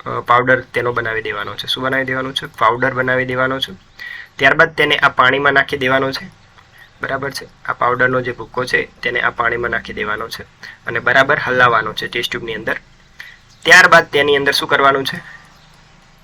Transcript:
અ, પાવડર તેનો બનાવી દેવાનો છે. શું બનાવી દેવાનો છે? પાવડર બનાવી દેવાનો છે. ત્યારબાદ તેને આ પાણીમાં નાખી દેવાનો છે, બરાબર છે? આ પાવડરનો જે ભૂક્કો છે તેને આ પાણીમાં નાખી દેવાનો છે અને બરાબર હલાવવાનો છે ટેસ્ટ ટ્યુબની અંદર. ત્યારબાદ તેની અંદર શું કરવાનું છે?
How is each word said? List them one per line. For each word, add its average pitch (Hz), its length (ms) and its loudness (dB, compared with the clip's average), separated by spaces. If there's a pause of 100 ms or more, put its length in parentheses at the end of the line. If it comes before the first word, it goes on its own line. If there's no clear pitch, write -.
અ, 123 160 -8
પાવડર 123 420 2
તેનો 123 320 -4
બનાવી 113 280 -4
દેવાનો 104 340 -8
છે. - 120 -10
શું - 160 -4
બનાવી 131 200 -2
દેવાનો 131 280 -4
છે? - 140 -8
પાવડર 123 480 0
બનાવી 127 320 0
દેવાનો 127 340 -2
છે. - 120 -6 (640)
ત્યારબાદ 156 400 4
તેને 147 220 2
આ 143 120 2
પાણીમાં 135 440 2
નાખી 139 240 0
દેવાનો 135 340 0
છે, 135 140 -10 (760)
બરાબર 135 300 -6
છે? - 160 -12 (180)
આ 123 80 -4
પાવડરનો 127 480 0
જે 123 100 -6
ભૂક્કો 120 340 -8
છે - 360 -4
તેને 120 200 -4
આ 120 80 -2
પાણીમાં 117 420 -2
નાખી 113 220 -6
દેવાનો 107 360 -6
છે - 140 -14 (440)
અને 117 120 -6
બરાબર 131 400 2
હલાવવાનો 117 540 2
છે 117 140 -8
ટેસ્ટ 120 240 -6
ટ્યુબની 117 240 -8
અંદર. 113 240 -6 (840)
ત્યારબાદ 165 460 6
તેની 143 280 2
અંદર 139 140 2
શું 151 180 -4
કરવાનું 139 360 2
છે? 175 140 -8 (1040)